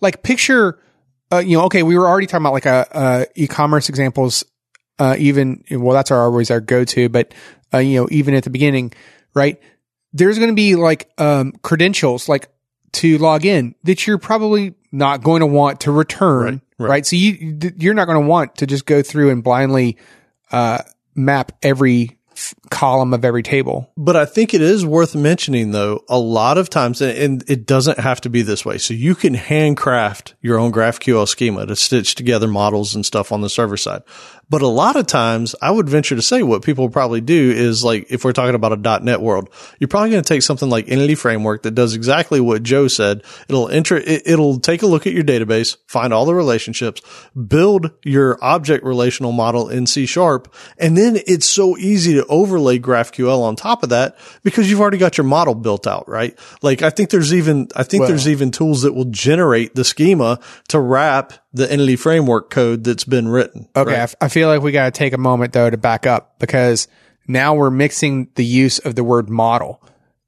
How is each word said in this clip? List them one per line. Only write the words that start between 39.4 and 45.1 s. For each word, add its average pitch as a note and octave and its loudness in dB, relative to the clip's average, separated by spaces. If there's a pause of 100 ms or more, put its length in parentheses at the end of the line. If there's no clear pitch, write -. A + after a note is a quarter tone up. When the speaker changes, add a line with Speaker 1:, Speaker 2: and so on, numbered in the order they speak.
Speaker 2:
you're C3+ -2
probably G#3+ 0
gonna G#3 2
take D3 0
something C3+ -2
like A2+ -2
Entity C#3+ 2
Framework A2 -2
that A2 -4
does A#2 2
exactly C#3 0
what A#2 0
Joe C3+ 2
said. G#2 0 (260)
It'll B2+ -2
enter, D#3+ 0
it, D#3 -2
it'll D3+ 2
take E3+ -2
a A3 0
look E3 2
at F#3 -4